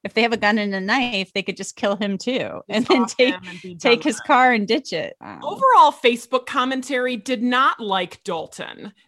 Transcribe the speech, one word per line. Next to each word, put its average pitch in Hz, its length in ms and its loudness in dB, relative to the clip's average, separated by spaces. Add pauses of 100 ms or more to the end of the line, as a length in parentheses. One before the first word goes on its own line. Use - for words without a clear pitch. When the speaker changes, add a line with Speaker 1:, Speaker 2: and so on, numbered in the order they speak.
Speaker 1:
if 202 80 -12
they 220 80 2
have 226 100 2
a 226 60 0
gun 208 200 2
and 208 160 -2
a 196 60 -4
knife, 214 540 -2
they 196 100 -2
could 196 140 -8
just - 180 -12
kill 202 220 -2
him 196 200 -2
too, 254 220 -2
Speaker 2:
Just 107 300 -8
Speaker 1:
and 226 160 0
then 269 160 4
Speaker 2:
off - 160 -2
Speaker 1:
take, 254 160 4
Speaker 2:
him - 160 -10
and 175 120 -14
be 180 140 -14
Speaker 1:
take 240 240 4
Speaker 2:
done - 40 -8
Speaker 1:
his 302 120 0
Speaker 2:
with - 80 -12
it. - 40 -8
Speaker 1:
car 254 260 6
and 208 120 0
ditch 233 280 -2
it. - 260 -6
Um, - 240 -16
Speaker 2:
Overall, 480 480 6
Facebook 247 540 0
commentary 254 720 -2
did 233 260 -4
not 254 380 2
like 190 420 -4
Dalton. - 720 -10 (140)